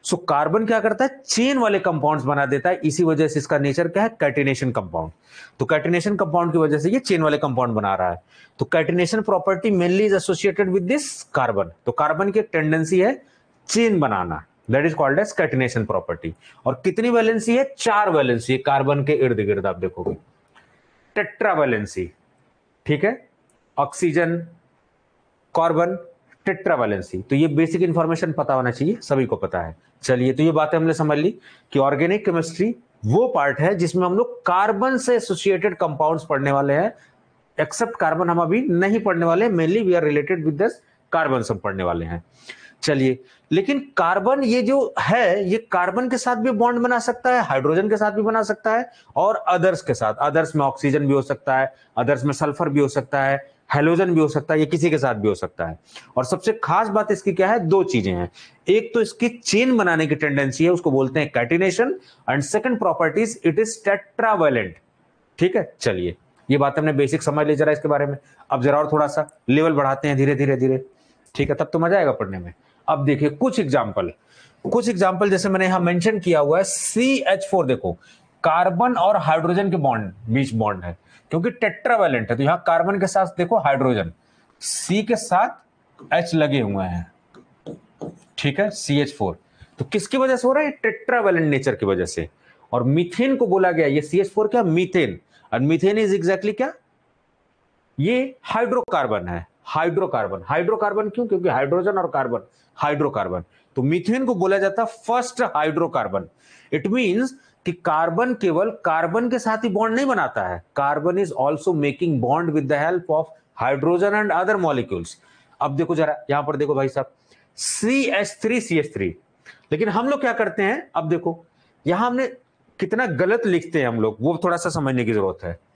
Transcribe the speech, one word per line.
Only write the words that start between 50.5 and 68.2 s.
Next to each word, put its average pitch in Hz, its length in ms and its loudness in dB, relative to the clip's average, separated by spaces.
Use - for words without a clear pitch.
में 147 100 2
ऑक्सीजन 139 420 0
भी 139 60 2
हो 139 80 4
सकता 131 360 -2
है, 131 160 0
others 123 240 0
में 143 100 0
सल्फर 151 360 -2
भी 143 100 2
हो 143 80 4
सकता 139 360 -2
है, 139 140 2
हैलोजन 170 400 4
भी 160 80 4
हो 156 60 4
सकता 147 260 -2
है, 156 60 2
ये 156 60 2
किसी 156 240 0
के 156 80 2
साथ 127 180 0
भी 104 120 -2
हो 104 80 2
सकता 87 300 -6
है। 82 120 -10
और 131 80 0
सबसे 214 280 -2
खास 196 260 0
बात 208 220 0
इसकी 196 220 -2
क्या 185 140 2
है? 226 120 2
दो 185 240 2
चीजें 98 280 0
हैं, 87 180 -4
एक 220 260 2
तो 233 80 2
इसकी 226 280 -2
चेन 240 480 0
बनाने 165 300 2
की 147 80 0
टेंडेंसी 139 480 0
है, 170 80 6
उसको 170 200 0
बोलते 135 280 0
हैं 147 140 -2
catenation, 170 580 0
and 139 220 0
second 233 320 0
properties 175 520 0
it 156 120 2
is 220 140 0
tetravalent, 170 840 0
ठीक 185 160 2
है। 208 240 -2
चलिए, 90 360 -2
ये 139 80 4
बात 139 220 2
हमने 156 140 2
बेसिक 139 300 0
समझ 151 240 0
ली 151 80 4
जरा 151 160 2
इसके 151 160 -2
बारे 147 180 2
में। 143 120 -6